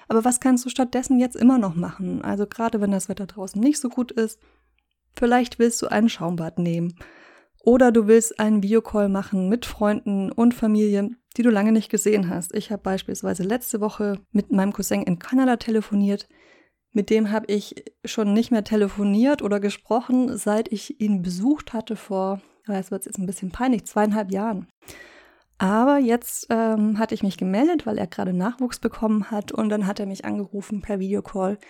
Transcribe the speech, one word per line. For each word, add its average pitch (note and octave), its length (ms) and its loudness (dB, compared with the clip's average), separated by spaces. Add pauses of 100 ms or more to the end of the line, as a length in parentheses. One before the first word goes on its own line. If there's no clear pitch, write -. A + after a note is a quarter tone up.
Aber A3+ 160 2
was B3 160 0
kannst B3+ 260 2
du B3+ 40 -8
stattdessen B3+ 500 0
jetzt B3 160 0
immer B3+ 220 6
noch F#3+ 180 0
machen? F3+ 480 -4
Also G3+ 240 -2
gerade A3+ 320 -4
wenn G3+ 120 0
das F#3+ 180 -2
Wetter G3 160 -8
draußen F#3+ 340 -8
nicht D4 200 4
so B3 100 -2
gut B3 220 -4
ist, A3 280 -2 (760)
vielleicht A#3+ 440 2
willst A#3 220 2
du - 60 -2
ein G#3+ 200 4
Schaumbad E3 520 -4
nehmen. E3+ 360 -2 (640)
Oder B3 300 6
du A3 160 4
willst A3 320 4
einen G#3+ 240 2
Videocall G#3 460 0
machen F#3+ 400 -2
mit A#3+ 160 -2
Freunden G3+ 640 -2
und A#3+ 220 4
Familie, G#3+ 560 2 (260)
die A#3+ 60 0
du A#3 80 4
lange G#3+ 240 4
nicht A3 160 2
gesehen G3+ 400 0
hast. E3+ 260 -6
Ich G#3+ 160 -6
habe G3+ 100 -8
beispielsweise F#3+ 640 -4
letzte A3 380 -4
Woche G3+ 400 -4 (100)
mit G3+ 180 0
meinem G3 220 2
Cousin G3+ 320 -2
in F3 160 -2
Kanada B3+ 380 2
telefoniert. G3+ 720 0 (640)
Mit G#3 180 0
dem G#3+ 220 2
habe A3 160 -2
ich - 360 -4 (220)
schon G#3+ 260 -2
nicht A3+ 180 2
mehr A3 140 2
telefoniert G#3 800 2
oder G3+ 180 0
gesprochen, A#3+ 800 0
seit G#3 340 0
ich - 300 -8
ihn G#3 200 0
besucht F#3 520 -2
hatte A3 240 -6
vor, F#3+ 440 -4 (240)
ja, G#3 100 -4
jetzt F#3+ 160 -6
wird's G3 160 -6
jetzt G#3+ 120 -10
ein F#3 60 -4
bisschen F#3 260 -8
peinlich, B3 340 0
zweieinhalb G#3 460 0
Jahren. G3 380 -4 (880)
Aber A3+ 400 4
jetzt, A#3+ 520 0
ähm, A3 480 2
hatte A3 160 -2
ich - 100 -4
mich G3 120 0
gemeldet, A#3 500 0
weil G#3+ 120 -4
er G3+ 100 -2
gerade F#3 240 -6
Nachwuchs A#3 480 -4
bekommen G#3+ 500 -2
hat G#3 220 -6
und A3 160 -2
dann G#3 180 -2
hat G3+ 140 -4
er G#3 60 -6
mich G3 180 -10
angerufen G#3 580 -8
per G3+ 180 -6
Videocall. G3 580 -4 (120)